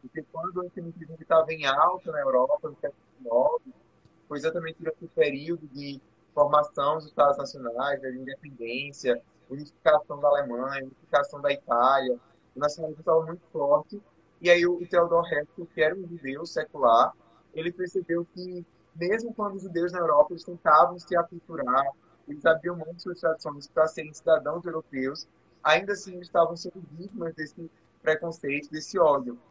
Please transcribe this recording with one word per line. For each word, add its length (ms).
Porque 300
quando 260
o 40
antissemitismo 580
estava 320
em 140
alta 460
na 80
Europa, 500
no 60
século 260
dezenove, 560
foi 120
exatamente 400
durante 240
o 60
período 580
de 340
formação 640
dos 100
Estados 320
Nacionais, 640
da 80
independência, 1120
unificação 680
da 100
Alemanha, 560
unificação 560
da 100
Itália, 680
o 40
nacionalismo 420
estava 240
muito 260
forte. 500
E 100
aí 160
o, 120
o 100
Theodor 440
Herzl, 340
que 60
era 120
um 140
judeu 380
secular, 680
ele 200
percebeu 600
que 320
mesmo 380
quando 220
os 80
judeus 280
na 80
Europa 320
eles 120
tentavam 540
se 180
aculturar, 680
eles 180
abriam 320
mão 160
de 80
suas 180
tradições 480
para 200
serem 260
cidadãos 520
europeus, 640
ainda 320
assim 220
eles 120
estavam 280
sendo 260
vítimas 420
desse 360
preconceito, 680
desse 280
ódio. 400